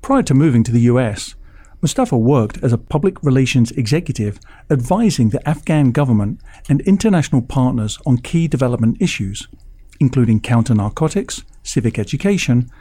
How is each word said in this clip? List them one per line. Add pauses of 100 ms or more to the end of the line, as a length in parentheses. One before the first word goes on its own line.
Prior
to
moving
to
the
U
S, (460)
Mustafa
worked
as
a
public
relations
executive (300)
advising
the
Afghan
government (280)
and
international
partners
on
key
development
issues, (520)
including
counter-narcotics, (180)
civic
education, (100)